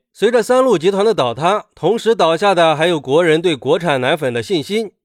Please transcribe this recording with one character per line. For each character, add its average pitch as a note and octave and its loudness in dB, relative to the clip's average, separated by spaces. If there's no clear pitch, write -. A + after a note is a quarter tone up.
随 G#3 0
着 A#3 2
三 B3+ 2
鹿 B3 2
集 D#3+ 0
团 G3 0
的 A3 2
倒 C3 -2
塌， E3+ -2
同 G3+ -2
时 A3+ 0
倒 E3 2
下 G3 0
的 D#3+ 2
还 D#3+ 0
有 E3+ 0
国 C#3 0
人 D#3+ 2
对 E3+ 0
国 C3+ -2
产 E3 -2
奶 C#3 0
粉 D3+ -4
的 A#2 -4
信 D#3+ -4
心。 G#3 -6